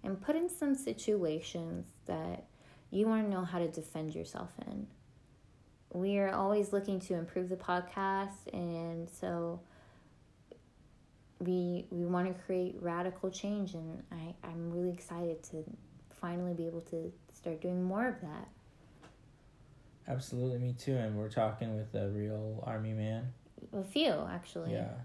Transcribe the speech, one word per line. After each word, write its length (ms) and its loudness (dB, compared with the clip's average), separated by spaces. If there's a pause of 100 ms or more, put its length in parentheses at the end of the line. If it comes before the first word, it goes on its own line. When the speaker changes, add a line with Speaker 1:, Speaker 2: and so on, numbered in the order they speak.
Speaker 1:
And 180 0
put 160 4
in 120 2
some 240 4
situations 1120 0 (200)
that 400 -2 (460)
you 160 6
wanna 200 4
know 160 2
how 160 -2
to 80 4
defend 480 -4
yourself 360 -6 (140)
in. 220 -6 (1040)
We 280 2
are 100 6
always 420 4
looking 300 2
to 140 0
improve 340 0
the 80 0
podcast, 960 0
and 560 -4
so 500 -2 (1800)
we, 520 2
we 140 2
wanna 280 4
create 460 0
radical 500 0
change, 440 -2
and 380 -6
I, 220 -6 (140)
I'm 240 -4
really 200 2
excited 600 -4
to 140 -6 (440)
finally 440 -2
be 120 0
able 160 -2
to 300 -4 (220)
start 280 -4
doing 220 2
more 240 2
of 140 -2
that. 260 -8 (1600)
Speaker 2:
Absolutely, 520 0
me 140 2
too. 220 0
And 220 2
we're 120 0
talking 460 2
with 180 -2
a 160 2
real 560 -2
Army 280 0
man. 400 0 (400)
Speaker 1:
A 100 -2
few, 300 4 (180)
actually. 400 -4
Speaker 2:
Yeah. 220 0 (120)